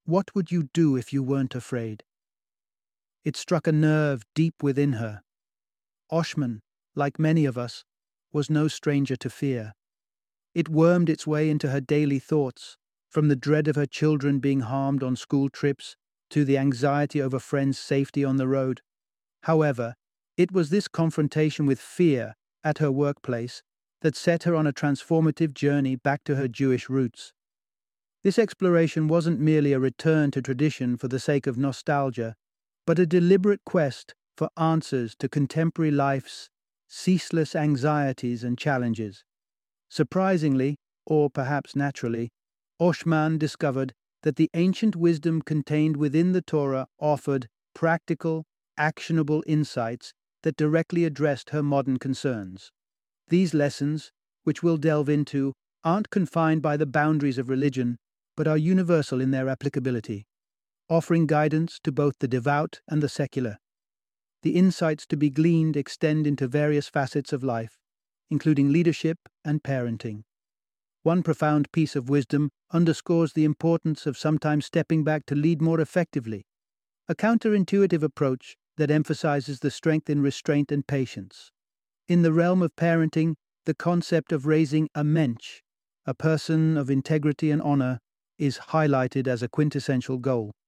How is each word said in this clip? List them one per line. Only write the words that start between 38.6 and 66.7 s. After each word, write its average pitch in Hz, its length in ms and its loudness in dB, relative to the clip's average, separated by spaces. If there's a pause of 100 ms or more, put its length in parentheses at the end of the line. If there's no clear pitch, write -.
Surprisingly, 151 880 0 (260)
or 151 240 2
perhaps 139 480 -4
naturally, 120 540 -4 (500)
Oshman 160 580 2
discovered 135 540 -2 (300)
that 151 140 -2
the 160 180 4
ancient 185 420 0
wisdom 165 460 0
contained 151 560 0
within 156 340 2
the 180 80 0
Torah 135 460 -2 (120)
offered 139 480 -2 (280)
practical, 165 720 -2 (320)
actionable 156 680 0
insights 127 680 -4 (300)
that 156 120 -2
directly 165 480 0
addressed 143 460 -2
her 151 120 -2
modern 139 360 0
concerns. 113 720 -6 (560)
These 175 240 2
lessons, 147 580 -2 (340)
which 151 180 -2
we'll 165 160 2
delve 151 320 0
into, 139 420 0 (320)
aren't 185 240 0
confined 160 540 0
by 147 160 0
the 151 80 0
boundaries 147 500 0
of 131 140 -4
religion, 131 480 0 (360)
but 156 140 -2
are 156 80 2
universal 165 640 2
in 131 100 0
their 131 200 0
applicability, 123 760 -4 (640)
offering 165 380 2
guidance 156 580 0
to 151 80 -2
both 143 260 0
the 139 100 -2
devout 143 600 -2
and 151 140 0
the 139 80 -2
secular. 127 480 -4 (840)
The 160 120 0
insights 175 540 2
to 160 80 0
be 147 140 2
gleaned 160 460 2
extend 151 480 0
into 143 220 0
various 147 420 0